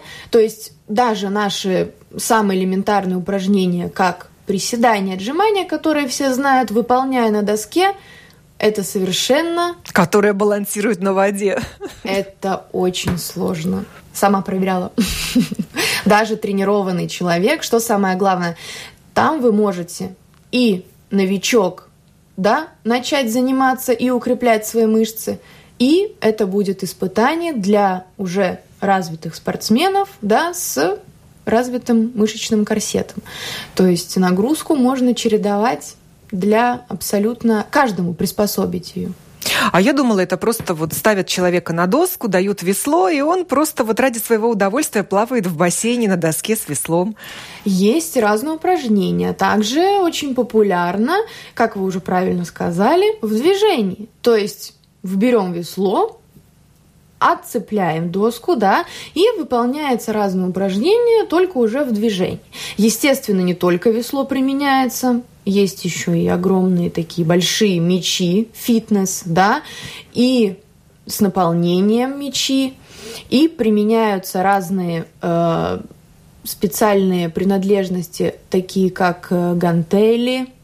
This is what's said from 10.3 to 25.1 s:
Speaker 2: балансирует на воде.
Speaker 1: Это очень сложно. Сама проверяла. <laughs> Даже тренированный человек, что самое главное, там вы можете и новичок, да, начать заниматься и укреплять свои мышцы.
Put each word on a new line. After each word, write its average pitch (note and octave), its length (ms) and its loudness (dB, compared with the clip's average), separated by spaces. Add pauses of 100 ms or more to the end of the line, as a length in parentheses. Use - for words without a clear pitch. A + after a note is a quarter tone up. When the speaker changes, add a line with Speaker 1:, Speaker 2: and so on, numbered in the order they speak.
Speaker 2:
балансирует G#3 680 -2
на G3 120 0
воде. G3 460 0 (440)
Speaker 1:
Это F#3+ 680 -4
очень F3+ 460 -2
сложно. F#3 680 -6 (280)
Сама G3+ 280 2
проверяла. F#3 520 -2 (560)
<laughs> - 560 -4
Даже G#3+ 320 2
тренированный G3 720 -2
человек, F3+ 540 0
что A#3 160 0
самое G3+ 360 0
главное, F3+ 400 0 (580)
там C4+ 280 2
вы A#3+ 100 4
можете F#3+ 640 -2 (360)
и A3 340 2 (300)
новичок, F#3+ 720 0 (480)
да, A#3 300 0 (160)
начать B3 480 0
заниматься B3+ 600 2
и A#3+ 160 0
укреплять A#3 580 0
свои A3+ 180 2
мышцы. A3 540 0 (400)